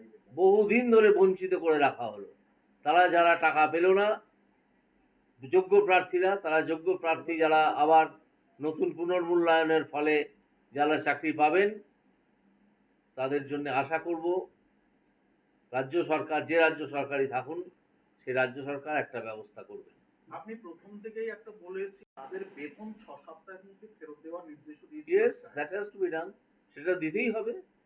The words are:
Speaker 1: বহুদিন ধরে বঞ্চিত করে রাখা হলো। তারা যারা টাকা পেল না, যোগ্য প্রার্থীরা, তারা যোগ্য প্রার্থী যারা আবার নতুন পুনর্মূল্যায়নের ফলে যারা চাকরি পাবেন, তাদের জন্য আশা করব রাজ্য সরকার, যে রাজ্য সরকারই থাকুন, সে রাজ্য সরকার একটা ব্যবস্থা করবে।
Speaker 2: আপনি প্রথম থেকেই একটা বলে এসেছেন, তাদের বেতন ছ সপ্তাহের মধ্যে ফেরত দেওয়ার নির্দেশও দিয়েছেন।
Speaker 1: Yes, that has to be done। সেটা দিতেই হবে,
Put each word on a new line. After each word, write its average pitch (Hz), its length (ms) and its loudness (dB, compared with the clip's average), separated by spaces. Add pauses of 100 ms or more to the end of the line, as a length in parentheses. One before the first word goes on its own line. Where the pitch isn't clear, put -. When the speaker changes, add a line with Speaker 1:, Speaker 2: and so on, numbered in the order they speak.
(360)
Speaker 1:
বহুদিন 214 560 4
ধরে 214 200 8
বঞ্চিত 185 420 2
করে 160 240 2
রাখা 127 300 0
হলো। 101 260 -14 (500)
তারা 170 260 4
যারা 170 260 4
টাকা 156 320 2
পেল 175 260 2
না, 208 280 0 (1300)
যোগ্য 185 300 4
প্রার্থীরা, 185 540 2
তারা 160 260 0
যোগ্য 160 320 -2
প্রার্থী 165 440 -4
যারা 156 300 4
আবার 156 400 4 (540)
নতুন 160 320 -2
পুনর্মূল্যায়নের 165 920 2
ফলে 147 460 -2 (420)
যারা 147 300 0
চাকরি 151 300 -2
পাবেন, 175 480 2 (1400)
তাদের 135 320 -4
জন্য 143 220 -6
আশা 135 300 -2
করব 170 480 -4 (1200)
রাজ্য 135 340 -4
সরকার, 151 400 -4
যে 156 120 -2
রাজ্য 156 320 2
সরকারই 139 380 -4
থাকুন, 131 420 -8 (560)
সে 127 80 -6
রাজ্য 127 300 -4
সরকার 143 340 -8
একটা 120 240 -6
ব্যবস্থা 110 420 -14
করবে। - 340 -20 (340)
Speaker 2:
আপনি 202 240 -16
প্রথম 208 440 -20
থেকেই 220 300 -10
একটা 214 220 -16 (100)
বলে 190 220 -12
এসেছেন, - 220 -14 (100)
তাদের 175 300 -14 (100)
বেতন 147 380 -14
ছ - 120 -20
সপ্তাহের 190 600 -20
মধ্যে 196 220 -20 (120)
ফেরত 151 240 -18
দেওয়ার 165 240 -14
নির্দেশও 147 420 -20
দিয়েছেন। 151 260 -4
Speaker 1:
Yes, 226 180 2 (240)
that 147 160 -8
has 202 220 -10
to 190 100 -4
be 160 140 -4
done। 180 120 -10 (420)
সেটা 165 220 -4
দিতেই 180 360 -2
হবে, 220 300 -6 (240)